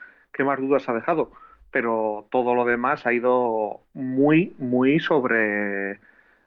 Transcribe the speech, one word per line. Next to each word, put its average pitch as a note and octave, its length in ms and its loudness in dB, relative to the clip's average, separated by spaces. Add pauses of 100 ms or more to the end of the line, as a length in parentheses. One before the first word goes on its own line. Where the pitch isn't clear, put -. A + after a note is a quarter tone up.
(320)
que C#3+ 120 -4
más C3+ 140 0
dudas C3+ 300 0
ha B2 60 0
dejado. C3+ 360 -2 (400)
Pero A2 600 -2
todo B2 260 0
lo B2 80 2
demás A#2+ 420 0
ha A#2+ 60 2
ido A#2+ 720 0 (120)
muy, C#3+ 640 2
muy C3 400 2
sobre, G#2 1000 -2 (460)